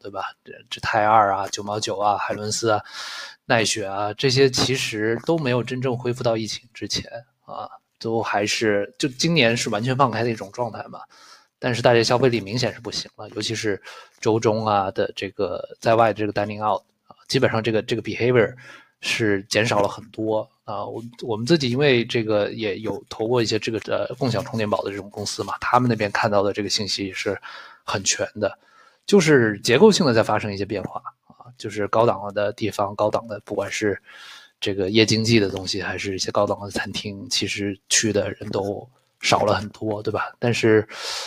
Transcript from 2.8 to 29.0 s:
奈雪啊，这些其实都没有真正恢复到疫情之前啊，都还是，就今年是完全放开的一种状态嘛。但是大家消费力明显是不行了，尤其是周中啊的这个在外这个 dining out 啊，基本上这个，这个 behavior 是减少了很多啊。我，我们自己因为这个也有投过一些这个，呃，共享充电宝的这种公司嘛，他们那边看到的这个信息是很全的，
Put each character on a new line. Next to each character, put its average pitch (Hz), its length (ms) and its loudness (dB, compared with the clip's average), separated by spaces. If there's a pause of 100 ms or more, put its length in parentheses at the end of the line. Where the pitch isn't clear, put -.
奈 120 180 2
雪 101 220 -2
啊， 101 300 -4
这 135 160 0
些 131 180 6
其 123 260 0
实 113 520 -2
都 165 100 2
没 147 140 -2
有 123 120 2
真 127 160 -6
正 127 160 -2
恢 120 160 -2
复 120 120 -6
到 117 160 2
疫 113 80 -4
情 - 260 -10
之 - 160 -12
前 - 160 -4 (400)
啊， - 240 -12 (320)
都 113 220 -2
还 104 240 0
是， 104 520 0
就 151 100 0
今 165 260 0
年 117 200 6
是 120 140 -2
完 107 140 -2
全 127 140 0
放 131 140 4
开 110 120 -2
的 120 80 0
一 113 40 -2
种 101 180 -10
状 120 200 -4
态 - 120 -12
嘛。 - 160 -18 (600)
但 127 140 0
是 113 80 -4
大 127 100 6
家 117 120 8
消 123 120 4
费 127 120 4
力 117 120 2
明 98 160 -6
显 120 160 -2
是 - 80 -16
不 107 80 -10
行 - 280 -10
了， 107 140 -16
尤 107 120 -6
其 110 100 -4
是 107 300 -4 (380)
周 113 180 2
中 110 260 2
啊 101 280 0
的 - 240 -2
这 98 140 -8
个 92 300 -4 (200)
在 113 160 4
外 113 160 4
这 101 120 -4
个 104 80 -4
dining 104 320 -4
out 107 160 0 (280)
啊， - 80 -20 (100)
基 - 100 -2
本 127 140 4
上 113 100 0
这 110 120 0
个， 107 100 2
这 120 140 -4
个 110 60 -6
behavior 113 520 2 (460)
是 101 480 0
减 110 180 2
少 107 140 2
了 101 80 2
很 - 220 -10
多 110 380 -4 (140)
啊。 104 240 -8
我， 113 160 -10 (200)
我 120 140 -4
们 113 80 -4
自 160 140 4
己 135 100 -2
因 120 80 -2
为 131 280 4
这 120 180 -2
个 107 300 0
也 107 260 -4
有 104 300 -8
投 - 180 -6
过 123 160 2
一 - 20 2
些 107 140 0
这 117 140 -2
个， 107 80 -4 (120)
呃， 107 220 -4
共 123 160 0
享 101 140 -2
充 - 120 -8
电 107 140 -2
宝 110 120 2
的 - 100 -4
这 98 40 -8
种 101 140 -12
公 104 160 -8
司 - 160 -8
嘛， 98 180 -6
他 - 200 2
们 123 100 2
那 113 60 2
边 107 160 0
看 - 180 0
到 101 140 2
的 101 80 0
这 107 100 -4
个 98 60 -4
信 101 180 -2
息 95 260 -6
是 98 240 -4 (460)
很 101 220 -6
全 - 200 -2 (140)
的， 104 180 -2 (480)